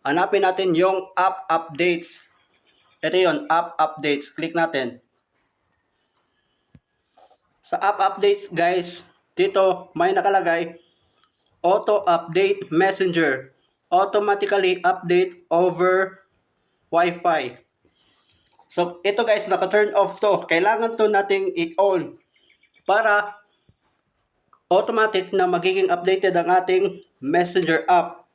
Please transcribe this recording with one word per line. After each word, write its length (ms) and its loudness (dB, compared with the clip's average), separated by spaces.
Hanapin 400 0
natin 320 0
yung 400 0
app 320 -2
updates. 800 -4
Ito 80 -2
yun, 320 4
app 320 -2
updates. 560 -2
Click 240 -6
natin. 400 -2
Sa 160 -8
app 240 -2
updates 480 0
guys, 560 -2
dito 560 0
may 240 0
nakalagay, 640 0
auto 480 2
update 640 0
Messenger. 800 0
Automatically 880 0
update 720 0
over 720 0
Wi-Fi. 720 0
So 400 -4
ito 160 0
guys, 240 0
naka-turn 480 0
off 320 0
to. 240 0
Kailangan 480 0
to 80 2
nating 480 0
i-on 640 -2
para 560 0
automatic 560 0
na 160 2
magiging 480 0
updated 400 0
ang 160 0
ating 560 0
Messenger 640 0
app. 500 0